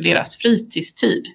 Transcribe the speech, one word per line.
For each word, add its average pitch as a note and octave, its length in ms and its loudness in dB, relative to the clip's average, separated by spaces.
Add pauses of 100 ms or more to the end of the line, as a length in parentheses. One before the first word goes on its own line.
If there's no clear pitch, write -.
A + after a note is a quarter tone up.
deras E3 340 0
fritidstid. - 840 0 (120)